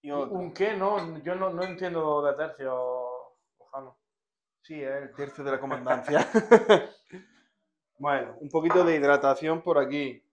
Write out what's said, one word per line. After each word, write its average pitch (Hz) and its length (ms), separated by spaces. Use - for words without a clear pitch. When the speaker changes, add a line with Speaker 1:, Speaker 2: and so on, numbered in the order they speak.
Speaker 1:
y 294 80
otro. 247 260
Speaker 2:
¿Un 175 160
qué? 208 240
No, 185 460
yo 175 120
no, 190 140
no 175 140
entiendo 170 580
de 143 140
tercio, 143 400
Rojano. 131 400
Speaker 1:
Sí, 156 220
es 135 200
el 135 120
tercio 143 280
de 135 80
la 135 80
comandancia. 139 760
<laughs> 214 680
Bueno, 139 420
un 147 80
poquito 170 340
de 165 120
hidratación 143 680
por 160 160
aquí. 135 440